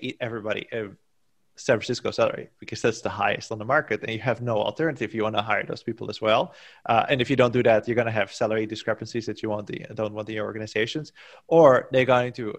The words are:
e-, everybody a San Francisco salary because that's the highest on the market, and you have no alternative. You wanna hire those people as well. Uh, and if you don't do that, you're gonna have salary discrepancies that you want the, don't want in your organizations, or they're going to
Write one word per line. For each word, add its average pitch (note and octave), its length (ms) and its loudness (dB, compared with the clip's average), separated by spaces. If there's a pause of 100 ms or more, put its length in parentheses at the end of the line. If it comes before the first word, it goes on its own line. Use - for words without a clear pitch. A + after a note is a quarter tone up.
e-, B2+ 180 -8
everybody G#2+ 520 -6
a A2 160 -6 (680)
San - 220 2
Francisco G#2+ 340 -4
salary - 380 -2 (100)
because - 200 -12
that's A#2 200 0
the G2+ 100 -4
highest G#2 400 -2
on A2+ 80 -8
the G#2 60 -12
market, C3 380 0
and A2 100 -6
you A2+ 80 -6
have A#2 200 -2
no A#2+ 180 -2
alternative. A2 540 -2
You A2 120 -2
wanna G#2+ 180 0
hire G#2 220 -2
those - 180 -8
people A2+ 260 -8
as - 120 -12
well. A2+ 340 2 (320)
Uh, A2+ 220 4
and C3+ 120 2
if B2 80 0
you C#3+ 60 0
don't B2 180 6
do B2 120 2
that, A2 240 4
you're A#2 80 -2
gonna A2+ 160 0
have G2+ 200 -2
salary A2 320 0
discrepancies A2 640 -6
that G#2+ 160 -8
you A2 80 -4
want G#2 160 -6
the, - 120 -10 (160)
don't G#2+ 200 -6
want G#2+ 140 -8
in A2 80 -10
your G#2 100 -4
organizations, A2 640 -4 (360)
or C#3+ 420 8
they're B2+ 140 4
going B2 300 2
to A2 240 -8